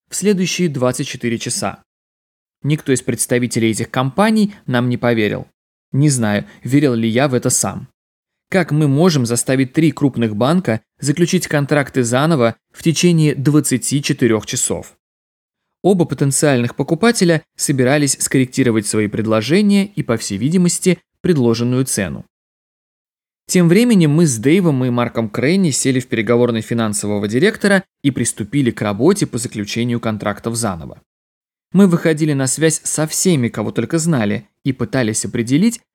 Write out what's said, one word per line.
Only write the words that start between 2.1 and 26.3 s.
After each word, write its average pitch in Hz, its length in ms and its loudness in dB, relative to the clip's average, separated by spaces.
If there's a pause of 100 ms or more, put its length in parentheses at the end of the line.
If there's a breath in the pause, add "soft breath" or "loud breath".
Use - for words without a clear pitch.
Никто 147 300 0
из 127 100 2
представителей 120 720 -2
этих 110 180 -6
компаний 202 640 0 (140 loud breath)
нам 123 200 0
не 123 100 -2
поверил. 107 500 -2 (460)
Не 143 160 4
знаю, 107 360 0 (180 loud breath)
верил 139 300 2
ли 113 140 -2
я 123 220 0
в 127 40 -6
это 127 160 0
сам. 104 380 -4 (640)
Как 175 200 0
мы 151 180 2
можем 147 360 2
заставить 127 460 0
три 156 200 2
крупных 117 440 -2
банка 123 460 0 (180)
заключить 156 480 0
контракты 143 560 0
заново 123 540 0 (140)
в - 120 -20
течение 160 500 2
двадцати 143 720 0
четырёх 113 420 0
часов? - 520 -6 (840)
Оба 175 240 2
потенциальных 139 720 0
покупателя 170 680 0 (120)
собирались 139 640 0
скорректировать 123 680 0
свои 107 220 -2
предложения 143 800 0
и, 151 160 -6
по 113 140 -2
всей 101 200 -6
видимости, 175 640 0 (220)
предложенную 123 640 0
цену. 76 400 -6 (1200)
Тем 175 200 4
временем 196 420 4
мы 165 140 4
с 127 120 0
Дэйвом 143 460 2
и 127 60 -2
Марком 120 400 -2
Крейни 160 420 0
сели 131 300 -2
в 127 60 -8
переговорной 117 520 0